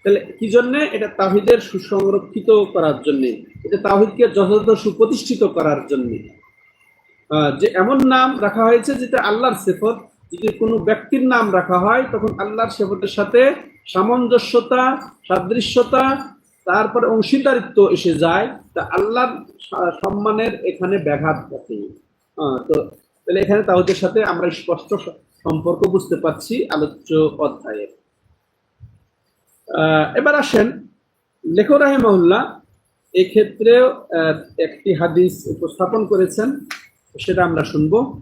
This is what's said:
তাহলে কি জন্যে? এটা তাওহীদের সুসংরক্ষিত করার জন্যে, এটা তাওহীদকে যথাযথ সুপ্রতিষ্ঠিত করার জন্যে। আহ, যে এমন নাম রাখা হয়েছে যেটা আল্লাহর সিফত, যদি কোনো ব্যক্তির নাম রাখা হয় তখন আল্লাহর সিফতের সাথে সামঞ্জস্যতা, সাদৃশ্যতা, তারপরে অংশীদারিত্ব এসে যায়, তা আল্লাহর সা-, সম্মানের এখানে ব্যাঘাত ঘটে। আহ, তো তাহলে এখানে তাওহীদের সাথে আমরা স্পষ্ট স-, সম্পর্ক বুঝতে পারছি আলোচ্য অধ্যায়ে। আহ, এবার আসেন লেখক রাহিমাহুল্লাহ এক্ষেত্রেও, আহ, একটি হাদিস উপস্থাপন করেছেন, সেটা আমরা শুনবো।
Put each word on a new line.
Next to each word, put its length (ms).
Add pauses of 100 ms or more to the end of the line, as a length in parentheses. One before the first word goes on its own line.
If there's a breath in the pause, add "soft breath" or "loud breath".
তাহলে 160 (180)
কি 100
জন্যে? 320 (120)
এটা 160
তাওহীদের 520
সুসংরক্ষিত 880 (220)
করার 300
জন্যে, 280 (340)
এটা 140 (100)
তাওহীদকে 400
যথাযথ 400 (100)
সুপ্রতিষ্ঠিত 640
করার 360 (100)
জন্যে। 280 (1120)
আহ, 200 (100)
যে 140
এমন 320
নাম 220 (120)
রাখা 240
হয়েছে 300
যেটা 240
আল্লাহর 360
সিফত, 420 (360)
যদি 160 (100)
কোনো 200
ব্যক্তির 480
নাম 260
রাখা 260
হয় 240 (100)
তখন 180 (100)
আল্লাহর 300
সিফতের 460
সাথে 240 (460)
সামঞ্জস্যতা, 960 (460)
সাদৃশ্যতা, 760 (640)
তারপরে 400
অংশীদারিত্ব 720 (180)
এসে 180
যায়, 320 (280)
তা 60 (120)
আল্লাহর 400 (280)
সা-, 400
সম্মানের 520 (140)
এখানে 320
ব্যাঘাত 400 (120)
ঘটে। 280 (600)
আহ, 200
তো 180 (480)
তাহলে 160
এখানে 220
তাওহীদের 320
সাথে 300
আমরা 260
স্পষ্ট 440
স-, 240 (260)
সম্পর্ক 440
বুঝতে 280
পারছি 380 (200)
আলোচ্য 360 (280)
অধ্যায়ে। 480 (1800)
আহ, 500
এবার 160
আসেন 320 (800)
লেখক 280
রাহিমাহুল্লাহ 720 (720)
এক্ষেত্রেও, 760
আহ, 460 (240)
একটি 360
হাদিস 400 (120)
উপস্থাপন 600
করেছেন, 420 (720)
সেটা 260
আমরা 200
শুনবো। 340 (240)